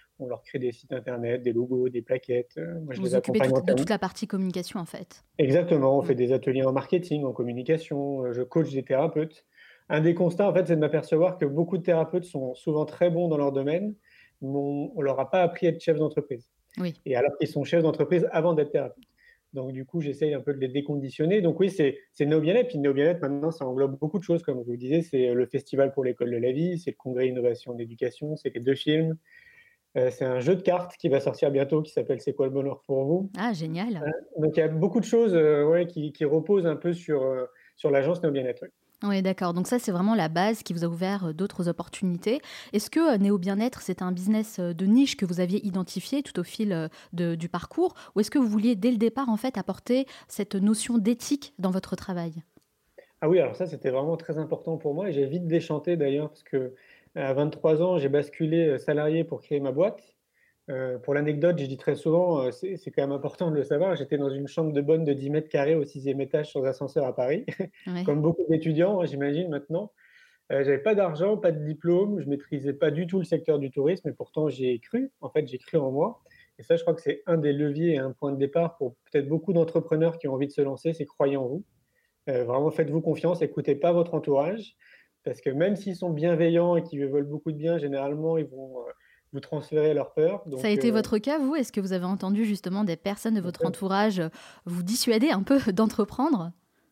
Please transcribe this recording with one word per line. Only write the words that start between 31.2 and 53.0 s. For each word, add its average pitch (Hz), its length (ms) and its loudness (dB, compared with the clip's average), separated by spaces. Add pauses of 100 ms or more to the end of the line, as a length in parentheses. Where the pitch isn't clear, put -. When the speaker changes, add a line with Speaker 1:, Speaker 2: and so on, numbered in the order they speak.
Speaker 1:
bientôt, 139 300 2
qui 151 120 -6
s'appelle 120 280 -2
C'est - 140 -4
quoi 135 100 0
le 135 80 0
bonheur 139 300 -4
pour 135 240 -2
vous ? 185 320 0
Speaker 2:
Ah, 220 160 -2
génial. 165 500 -6
Speaker 1:
Euh, 156 380 -6
donc, 151 160 2
il - 20 6
y - 20 6
a 156 60 2
beaucoup 165 320 0
de - 60 -2
choses, 226 280 4
euh, 151 300 6
ouais, 170 220 4
qui, 151 260 -6
qui 156 140 -2
reposent 160 400 2
un 151 100 2
peu 175 160 -2
sur, 156 300 -2
euh, 131 240 -2 (280)
sur - 160 -2
l'agence 143 320 2
Néo 165 80 2
Bien-être, 127 300 -2
ouais. - 100 -12 (340)
Speaker 2:
Oui, 202 180 0
d'accord. 185 320 0
Donc 185 140 -2
ça, 247 100 0
c'est 233 140 -2
vraiment 196 240 2
la 165 120 2
base 190 360 0
qui - 80 -6
vous 170 100 -4
a 170 60 0
ouvert, 185 400 -4
euh, 156 40 -4
d'autres 175 360 -4
opportunités. 180 720 -2 (320)
Est-ce 208 180 -4
que, 320 240 4
euh, - 20 4
Néo 196 220 2
Bien-être, 202 420 -2
c'est 180 220 -6
un 180 80 -2
business, 214 480 -2
euh, 175 160 -4
de 180 120 -2
niche 254 300 6
que - 80 -2
vous 175 140 -2
aviez 180 260 0
identifié 196 600 -4
tout - 160 -16
au - 20 -2
fil, 208 300 -4
euh, 160 160 -2 (240)
de, 170 240 -2
du 170 120 -6
parcours ? - 460 -2 (220)
Ou 196 40 4
est-ce 214 120 -2
que 294 80 4
vous 240 80 4
vouliez, 214 260 2
dès 208 160 2
le 247 60 2
départ, 233 320 0
en 220 80 2
fait, 262 200 -4
apporter 240 500 -2 (200)
cette 202 300 -6
notion 214 420 2
d'éthique 240 640 -2
dans 185 100 0
votre 185 240 -4
travail ? 170 480 -6 (800)